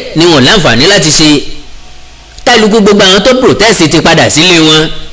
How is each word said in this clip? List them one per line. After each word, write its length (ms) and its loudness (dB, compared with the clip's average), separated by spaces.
ni 120 0
wọn 120 2
ò 100 2
láǹfààní 400 0
láti 240 0
ṣe. 200 0
Kálukú 380 0
gbogbo 240 2
àwọn 180 2
tó 120 2
protest 560 0
ti 100 0
padà 300 0
sílé 300 0
wọn. 280 0